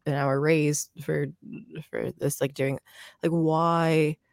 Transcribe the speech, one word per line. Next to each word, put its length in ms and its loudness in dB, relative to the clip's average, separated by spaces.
an 80 0
hour 260 0
raise 500 2
for, 240 -2
for 280 -4
this, 240 -2
like, 120 -4
doing, 240 -2
like, 80 2
why? 840 2